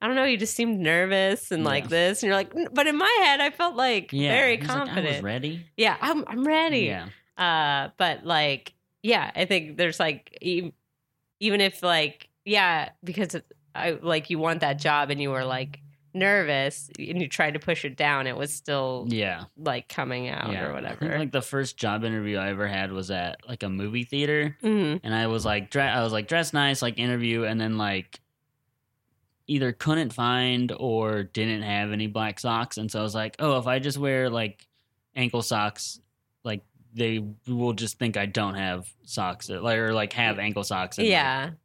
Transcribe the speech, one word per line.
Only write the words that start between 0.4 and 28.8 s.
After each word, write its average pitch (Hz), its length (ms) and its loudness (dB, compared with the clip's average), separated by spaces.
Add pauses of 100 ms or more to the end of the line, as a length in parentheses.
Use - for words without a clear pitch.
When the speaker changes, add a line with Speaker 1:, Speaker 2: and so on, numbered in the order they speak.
Speaker 1:
seemed 233 260 0
nervous 190 720 2
and 160 120 0
like 143 200 2
Speaker 2:
Yeah. 135 60 -8
Speaker 1:
this." 175 320 4
And 220 60 2
you're 196 80 6
like, 196 200 0
"N-, 339 160 -2
but 285 140 4
in 294 100 2
my 415 280 4
head, 285 160 6
I 285 100 2
felt, 339 260 -2
like, 240 360 0
Speaker 2:
Yeah. 143 200 2
Speaker 1:
very 247 240 4
Speaker 2:
He's 147 120 -4
like, - 80 0
"I 285 40 0
was 277 80 -2
Speaker 1:
confident." 147 360 -2
Speaker 2:
ready." 139 420 -4 (100)
Speaker 1:
Yeah, 220 240 4
"I'm, 302 280 0
I'm 247 160 -2
ready." 311 420 2
Speaker 2:
Yeah. 92 220 -4 (280)
Speaker 1:
Uh, 151 600 2
but, 170 300 0
like, 151 480 0 (280)
yeah, 208 320 2
I 180 120 0
think 156 320 0
there's, 165 220 0
like, 156 420 -2
e-, 175 300 -2 (680)
even 202 220 2
if, 190 200 0
like, 160 460 2 (160)
yeah, 185 460 2 (140)
because 180 320 -4
it, - 100 -10 (280)
I, 175 180 -2
like, 156 380 -2
you 165 80 0
want 160 220 0
that 147 180 2
job 147 320 2
and 143 100 -2
you 139 100 -2
were, 131 140 -2
like, 131 360 -6 (340)
nervous 170 840 2
and 156 240 -4
you 147 60 -4
tried 151 260 0
to 151 60 -4
push 165 260 -2
it 135 100 -8
down, 143 300 2
it 123 100 -4
was 147 160 -4
still, 131 560 -2
Speaker 2:
Yeah. 98 360 0 (120)
Speaker 1:
like, 135 320 -4
coming 127 400 -4
out - 240 -4
Speaker 2:
Yeah. 90 140 -4
Speaker 1:
or 73 80 -6
Speaker 2:
I 69 60 -6 (100)
think, - 100 -8
Speaker 1:
whatever. 151 180 -2
Speaker 2:
like, 147 140 -2
the 131 100 0
first 135 360 -4
job 107 260 -2
interview 107 320 -2
I 95 140 0
ever 101 180 -2
had 98 240 -2
was 95 180 -6
at, 87 280 -4 (100)
like, 123 140 -8
a 104 80 -4
movie 104 340 -4
theater. 147 580 0
Speaker 1:
Mm-hmm. 190 440 2
Speaker 2:
And 110 80 -2
I 113 140 2
was, 113 180 0
like, 104 240 0
dre-, 139 140 2
I 123 180 2
was, 113 100 0
like, 107 160 -2
dressed 165 260 0
nice, 139 280 2
like, 120 160 -2
interview, 117 460 0
and 110 160 0
then, 110 180 -2
like, 98 420 -4 (1300)